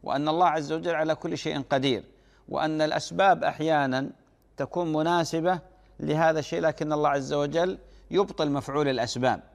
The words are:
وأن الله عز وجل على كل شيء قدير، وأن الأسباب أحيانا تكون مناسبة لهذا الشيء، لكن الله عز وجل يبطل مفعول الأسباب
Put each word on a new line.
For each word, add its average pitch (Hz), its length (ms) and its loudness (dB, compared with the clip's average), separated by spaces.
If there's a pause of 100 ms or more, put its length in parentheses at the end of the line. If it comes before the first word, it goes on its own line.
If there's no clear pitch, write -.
وأن 143 260 -2
الله 175 180 4
عز 151 240 0
وجل 165 240 -2
على 160 200 0
كل 165 220 -6
شيء 151 240 -4
قدير، 131 420 0 (460)
وأن 156 320 -2
الأسباب 165 640 2
أحيانا 143 680 0 (480)
تكون 160 360 -2
مناسبة 165 680 0 (400)
لهذا 160 400 2
الشيء، 165 220 -4
لكن 151 320 0
الله 151 160 2
عز 143 240 -2
وجل 160 440 0 (340)
يبطل 165 400 0
مفعول 143 360 0
الأسباب 123 540 0 (140)